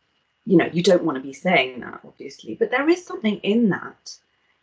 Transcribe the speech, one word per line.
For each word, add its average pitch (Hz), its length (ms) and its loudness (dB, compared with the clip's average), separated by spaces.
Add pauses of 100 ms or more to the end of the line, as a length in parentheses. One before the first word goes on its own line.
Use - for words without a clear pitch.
(460)
you 185 100 4
know, 160 160 4
you 175 120 -2
don't 180 200 4
wanna 139 160 -2
be 135 140 -12
saying 131 460 0
that, - 260 -14
obviously, - 480 -16
but 220 160 -2
there 269 200 0
is 359 140 0
something 214 340 -4
in 220 320 2
that. - 460 -6 (480)